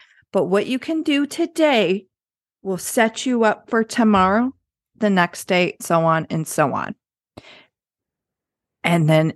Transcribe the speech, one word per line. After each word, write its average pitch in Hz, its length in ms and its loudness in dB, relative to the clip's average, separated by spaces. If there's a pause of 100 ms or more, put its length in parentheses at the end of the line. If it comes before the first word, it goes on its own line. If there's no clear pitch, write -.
(300)
But 196 140 0
what 196 220 0
you 254 120 -4
can 320 240 -4
do 285 240 0
today 277 800 0 (560)
will 190 160 -6
set 226 480 -2
you 240 160 0
up - 260 0
for 226 140 0
tomorrow, 214 720 2 (440)
the 208 140 0
next 175 360 -2
day, 180 340 0
so 165 240 0
on 160 260 0
and 160 160 -4
so 143 260 -2
on. - 220 -8 (1900)
And 165 240 2
then 160 280 4